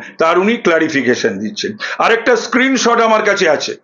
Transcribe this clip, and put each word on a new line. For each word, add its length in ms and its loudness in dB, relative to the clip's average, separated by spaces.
তার 200 2
উনি 180 2
ক্লারিফিকেশন 840 0
দিচ্ছেন। 380 -8
আরেকটা 380 2
স্ক্রিনশট 640 0
আমার 220 2
কাছে 280 2
আছে 340 -2